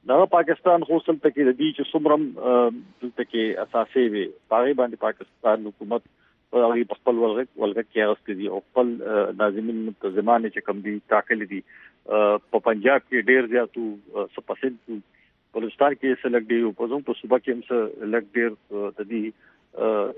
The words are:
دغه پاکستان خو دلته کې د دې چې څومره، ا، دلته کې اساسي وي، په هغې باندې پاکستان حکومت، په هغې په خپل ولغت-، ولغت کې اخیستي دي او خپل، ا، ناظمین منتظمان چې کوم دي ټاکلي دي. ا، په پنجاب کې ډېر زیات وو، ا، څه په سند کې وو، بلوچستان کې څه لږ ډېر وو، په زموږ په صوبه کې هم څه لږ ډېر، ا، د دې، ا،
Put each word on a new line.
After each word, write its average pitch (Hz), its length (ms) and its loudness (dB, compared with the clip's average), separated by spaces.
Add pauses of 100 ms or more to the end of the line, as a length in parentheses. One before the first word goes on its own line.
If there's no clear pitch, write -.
دغه 156 180 6
پاکستان 170 580 2
خو 160 140 0
دلته 156 320 0
کې 147 140 0
د 127 80 6
دې 151 240 0
چې 139 160 -6
څومره، 151 240 2
ا، 123 540 2 (320)
دلته 123 220 -8
کې 110 360 -2
اساسي 117 500 0
وي، 104 220 -4 (180)
په 113 60 2
هغې 127 180 2
باندې 123 220 0
پاکستان 110 720 -2
حکومت، 107 360 -6 (500)
په 123 60 0
هغې 117 260 2
په 104 120 -6
خپل 123 220 0
ولغت-، 117 400 -2
ولغت 107 360 -2
کې 113 60 0
اخیستي 107 340 0
دي 98 140 -6
او 95 120 -6
خپل، 123 280 0 (140)
ا، 104 360 0
ناظمین 107 380 -2
منتظمان 110 680 0
چې 107 160 -6
کوم 101 200 -6
دي 104 200 -8 (100)
ټاکلي 107 360 0
دي. 95 160 -10 (460)
ا، 104 300 2 (140)
په 110 80 2
پنجاب 117 500 2
کې 123 120 -2
ډېر 123 260 4
زیات 120 300 -2
وو، 110 180 -6 (180)
ا، 101 120 -4 (100)
څه - 120 -10
په 107 140 -6
سند 131 140 -4
کې 117 160 -18
وو، 107 80 -8 (560)
بلوچستان 127 360 0
کې 131 300 0
څه 135 80 -4
لږ 120 180 2
ډېر 117 160 2
وو، 110 80 0
په 117 160 -6
زموږ 139 140 -4
په 123 200 -6
صوبه 123 160 2
کې 135 120 -4
هم 117 120 -4
څه 123 140 -6 (280)
لږ 110 200 -2 (120)
ډېر، 117 140 0
ا، 101 400 -8 (100)
د - 100 -10
دې، 110 220 -6 (440)
ا، 107 420 -2